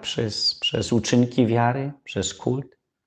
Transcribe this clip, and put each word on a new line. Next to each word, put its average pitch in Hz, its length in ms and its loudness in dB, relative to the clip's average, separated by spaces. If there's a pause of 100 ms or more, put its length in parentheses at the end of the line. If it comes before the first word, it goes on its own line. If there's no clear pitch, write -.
przez, - 540 -2
przez - 380 -2
uczynki 120 540 4
wiary, 120 440 2 (120)
przez - 300 -4
kult, 131 440 -4 (300)